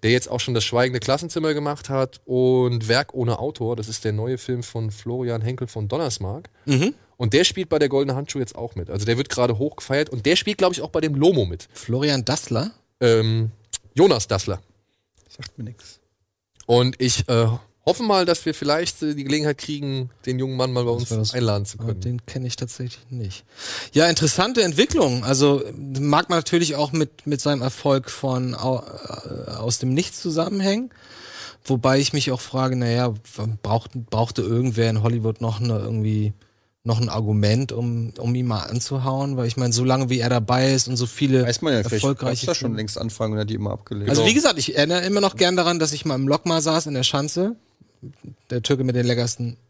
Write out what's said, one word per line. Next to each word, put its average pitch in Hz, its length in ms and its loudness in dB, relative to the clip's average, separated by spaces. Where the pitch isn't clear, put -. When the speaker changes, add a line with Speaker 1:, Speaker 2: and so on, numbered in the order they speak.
Speaker 1:
der 110 80 2
jetzt 123 200 2
auch 123 80 -2
schon 127 160 -4
Das 110 80 0
Schweigende 127 360 0
Klassenzimmer 156 540 -2
gemacht 147 360 -6
hat 135 360 -2
und 127 640 2
Werk 196 260 2
ohne 120 260 0
Autor, 120 360 -4
das 110 120 -8
ist 110 160 -10
der 110 100 0
neue 117 260 -4
Film 123 240 -6
von 113 280 -6
Florian 117 500 -4
Henkel 120 260 -4
von 107 200 -6
Donnersmarck. 123 640 -4
Speaker 2:
Mhm. 147 300 2
Speaker 1:
Und 110 160 -2
der 160 120 6
spielt 185 240 -2
bei 156 100 2
Der 147 100 4
goldene 139 260 0
Handschuh 139 240 -6
jetzt 123 160 -6
auch - 200 -10
mit. 87 140 -10
Also 101 160 -4
der 117 120 2
wird 139 120 -2
gerade 120 300 2
hochgefeiert 147 500 -2
und 117 160 -6
der 156 100 4
spielt, 202 240 -2
glaub 180 140 4
ich, - 80 -6
auch 156 80 -8
bei 160 120 -2
dem 156 140 0
Lomo 143 300 4
mit. 85 280 -10
Speaker 2:
Florian 135 520 0
Dassler? 131 460 -2
Speaker 1:
Ähm, 110 520 4
Jonas 147 320 6
Dassler. 95 320 -2
Speaker 3:
Sagt - 220 -18
mir 127 80 -10
nix. - 340 -18
Speaker 1:
Und 123 340 4
ich, - 280 0
äh, 117 200 4
hoffe 240 180 2
mal, 196 220 4
dass 170 200 0
wir 160 80 -2
vielleicht, 156 500 -2
äh, 151 120 -2
die 143 80 -6
Gelegenheit 147 340 0
kriegen, 139 520 -6
den 127 140 -2
jungen 131 160 -4
Mann 127 160 2
mal 123 140 0
bei 120 60 0
Speaker 2:
Das 117 100 0
Speaker 1:
uns 123 100 -4
Speaker 2:
war 113 60 0
das 110 160 0
Speaker 1:
einladen 107 320 0
zu - 140 -12
Speaker 2:
aber 113 100 -6
Speaker 1:
können. 95 120 -4
Speaker 2:
den 120 240 -6
kenn 131 200 -8
ich 120 100 -6
tatsächlich - 540 -10
nicht. 117 340 -10
Ja, 156 140 6
interessante 226 560 2
Entwicklung. 165 600 2
Also 139 400 4
mag 147 300 2
man 175 80 2
natürlich 165 380 0
auch 143 160 0
mit, 156 360 -4
mit 147 140 -2
seinem 147 200 0
Erfolg 131 480 0
von 127 460 -2
au-, 131 280 -2
äh, - 680 -12
Aus 113 280 -4
dem 131 140 0
Nichts - 280 -2
zusammenhängen. 196 680 0
Wobei 131 360 4
ich 139 140 0
mich 139 180 0
auch 127 100 -4
frage, 131 340 -2
na 123 140 0
ja, 120 240 2
w-, 107 40 -6
braucht, 107 300 -2
brauchte 113 320 0
irgendwer 117 480 2
in 110 140 0
Hollywood 113 380 0
noch 113 200 -2
eine, 117 180 0
irgendwie 107 540 0
noch 117 160 0
ein 123 100 0
Argument, 107 640 2
um, 117 460 -4
um 120 160 -2
ihn 123 140 0
mal 110 160 -2
anzuhauen? 135 720 -2
Weil 123 80 0
ich 117 120 -2
mein, 123 140 0
so 117 120 2
lange 131 260 2
wie 127 100 0
er 117 100 0
dabei 123 440 2
ist 127 140 0
und 127 100 -4
so 123 80 -2
viele 131 380 2
Speaker 3:
Weiß 120 180 0
man 156 120 2
ja, 117 80 4
vielleicht 113 120 -2
Speaker 2:
erfolgreiche 127 440 -2
Speaker 3:
gab's 170 100 0
da - 20 -4
schon 131 100 -2
Speaker 2:
Filme 110 80 -2
Speaker 3:
längst 107 200 -6
Anfragen 110 360 -4
und 107 40 -2
er 107 40 0
hat 107 100 -4
die - 40 -2
immer 104 160 -2
abgelehnt. 101 380 -6
Speaker 2:
Also 143 140 4
Speaker 1:
Genau. 202 80 6
Speaker 2:
wie 226 40 4
gesagt, 269 220 4
ich 143 180 -4
erinnere 160 300 2
immer 202 160 2
noch 196 140 2
gern 180 200 4
daran, 175 220 2
dass 156 160 0
ich 147 120 -6
mal 147 100 0
im 135 120 0
Lokma 160 340 2
saß 160 260 0
in 143 80 -4
der 127 80 0
Schanze. 170 520 -2
Der 123 120 -2
Türke 131 220 0
mit 127 120 0
den 120 100 2
leckersten 120 520 -2